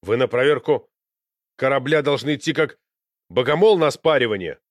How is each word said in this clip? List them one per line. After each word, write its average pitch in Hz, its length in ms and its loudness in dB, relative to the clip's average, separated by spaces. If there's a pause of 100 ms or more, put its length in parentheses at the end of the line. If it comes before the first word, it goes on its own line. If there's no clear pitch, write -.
Вы 104 160 -2
на 127 100 0
проверку 135 600 -2 (680)
корабля 139 440 0
должны 143 340 -2
идти - 180 -6
как 151 260 -4 (500)
богомол 151 480 2
на 156 140 2
спаривание. 110 680 -2 (120)